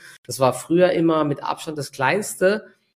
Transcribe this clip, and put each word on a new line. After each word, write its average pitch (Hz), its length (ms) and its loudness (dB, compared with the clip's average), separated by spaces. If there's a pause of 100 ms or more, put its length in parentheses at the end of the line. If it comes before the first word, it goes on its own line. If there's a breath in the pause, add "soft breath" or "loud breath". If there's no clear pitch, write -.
(260 loud breath)
Das 117 140 -10
war 127 140 4
früher 175 400 2
immer 160 320 2
mit 147 180 -4
Abstand - 340 -8
das 135 140 -8
kleinste, 190 760 -2 (320 soft breath)